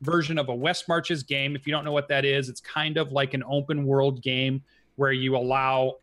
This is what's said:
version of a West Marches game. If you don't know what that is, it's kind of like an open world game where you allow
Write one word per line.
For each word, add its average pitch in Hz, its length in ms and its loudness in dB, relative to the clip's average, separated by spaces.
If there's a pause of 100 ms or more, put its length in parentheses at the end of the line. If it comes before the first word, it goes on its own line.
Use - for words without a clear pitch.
version 160 360 0
of 135 120 0
a 120 60 -2
West 156 340 -2
Marches 165 340 -2
game. 143 320 -2
If 139 100 -10
you 147 60 -2
don't 147 140 -2
know 147 80 -4
what 143 160 0
that 139 160 2
is, 139 240 2
it's 123 100 -12
kind 156 380 -4
of 143 160 -2
like 135 200 0
an 135 140 -2
open 143 380 -2
world 135 360 2
game 131 400 0 (360)
where 135 160 2
you 131 240 0
allow 131 640 2